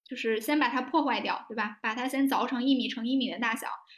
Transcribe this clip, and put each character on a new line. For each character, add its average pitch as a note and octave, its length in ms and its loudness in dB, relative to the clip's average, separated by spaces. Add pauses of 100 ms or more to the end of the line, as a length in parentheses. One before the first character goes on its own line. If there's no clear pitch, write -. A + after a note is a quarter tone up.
就 C4 100 -12
是 A3+ 240 0
先 D4 180 0
把 C4 120 4
它 B3+ 120 0
破 D4 220 0
坏 A#3+ 160 0
掉， F#3+ 300 -4
对 A3 60 -10
吧？ G#3+ 260 -4
把 A3 120 -2
它 B3 140 -4
先 C4+ 220 2
凿 A#3 180 2
成 A#3+ 160 -2
一 C4+ 120 6
米 A3+ 120 0
乘 A#3 180 -6
一 C4 120 2
米 A#3+ 120 0
的 E3+ 100 -6
大 A3+ 180 0
小， - 100 -8 (300)